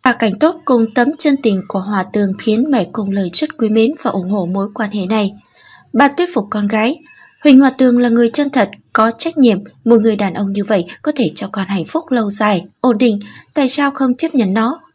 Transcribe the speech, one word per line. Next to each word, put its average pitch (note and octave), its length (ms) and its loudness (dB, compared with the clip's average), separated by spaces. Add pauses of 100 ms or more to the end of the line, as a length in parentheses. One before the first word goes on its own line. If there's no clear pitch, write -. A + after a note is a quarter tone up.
Và B3 80 2
cảnh G#3 260 -2
tốt E4+ 260 2
cùng A3+ 300 0
tấm A#3+ 140 2 (100)
chân C#4+ 240 0
tình G3 260 0
của F#3+ 120 -4
Hoa F#3+ 320 -4
Tường G3+ 260 -2
khiến A#3 320 -2
mẹ A#3+ 220 0
Cùng G3 180 -6
Lợi G3 220 -2
rất - 260 -2
quý A3 100 0
mến A3+ 240 2 (100)
và A#3+ 80 -2
ủng F#3 200 -6
hộ G3 160 -2
mối G3 280 -4
quan G#3+ 160 -6
hệ G3+ 160 -6
này. G#3 240 0 (640)
Bà C4+ 160 2
thuyết F4 260 -4
phục G3+ 160 -2
con G#3 180 -4
gái: A3+ 280 -2 (480)
"Huỳnh C4+ 160 8
Hoa C4+ 100 4
Tường B3+ 280 2
là B3 100 2
người A#3 240 2
chân C#4+ 180 -2
thật, A3+ 200 0 (220)
có A3+ 260 2
trách E4 200 -4
nhiệm, A3+ 200 4 (260)
một A3+ 160 6
người G#3+ 160 0
đàn G3+ 180 -2
ông G3 180 -4
như G3+ 120 -4
vậy G3+ 200 0 (180)
có D4+ 140 -2
thể G3+ 180 0
cho G3 180 -6
con F#3+ 140 -6
hạnh F#3+ 180 -4
phúc - 260 -6
lâu A3+ 200 0
dài, G#3 340 0 (160)
ổn A#3+ 180 2
định, G#3+ 200 2 (360)
tại C4+ 140 2
sao C#4 220 0
không C4 260 0
chấp E4 180 -4
nhận G3+ 200 0
nó?" A#3 260 -2 (140)